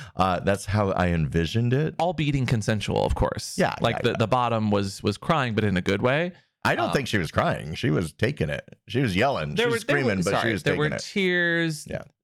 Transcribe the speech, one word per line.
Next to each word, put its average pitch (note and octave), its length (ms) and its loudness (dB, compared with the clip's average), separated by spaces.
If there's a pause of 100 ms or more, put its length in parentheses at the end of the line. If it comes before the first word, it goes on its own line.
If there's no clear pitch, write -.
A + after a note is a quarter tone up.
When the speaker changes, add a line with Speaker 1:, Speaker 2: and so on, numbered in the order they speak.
(160)
Speaker 1:
Uh, F#2 240 2
that's G2 260 0
how G2 240 2
I F2+ 180 2
envisioned E2 640 0
it. D3+ 260 0
Speaker 2:
All F3 140 0
beating C#3+ 320 0
consensual, G#2+ 600 0
of - 80 0
course. - 420 -2
Speaker 1:
Yeah, F3+ 240 0
Speaker 2:
Like, A#2 160 0
Speaker 1:
yeah, - 60 -4
Speaker 2:
the, A#2+ 80 2
Speaker 1:
yeah. - 80 0
Speaker 2:
the A2+ 100 2
bottom A#2 420 0
was, G2+ 320 -2
was G#2 140 0
crying, C3 380 -2
but G#2+ 100 2
in G2 140 2
a - 40 2
good G2 200 0
way. D3+ 300 2 (300)
Speaker 1:
I - 120 2
don't E4+ 140 0
Speaker 2:
Um, F3 40 -4
Speaker 1:
think - 160 -2
she - 80 0
was E2 140 0
crying. C3 440 -2
She A#2+ 140 -2
was G#2 240 0
taking B2+ 380 -2
it. C#2+ 120 -6 (240)
She G#2+ 140 -2
was G#2 160 0
yelling. G2 380 0
Speaker 2:
there A#3 140 0
Speaker 1:
She A#3 40 0
was A3+ 120 -2
Speaker 2:
were, - 20 -20
there - 100 2
were, C#3 60 0
Speaker 1:
screaming, F#2+ 220 0
but G2 80 0
Speaker 2:
sorry, A#2 180 2
Speaker 1:
she - 20 0
was F#2+ 100 -4
Speaker 2:
there F#2+ 120 0
Speaker 1:
taking D3 160 0
Speaker 2:
were - 60 -4
Speaker 1:
it. - 60 -6
Speaker 2:
tears. E3+ 840 0
Speaker 1:
Yeah. - 140 -6 (220)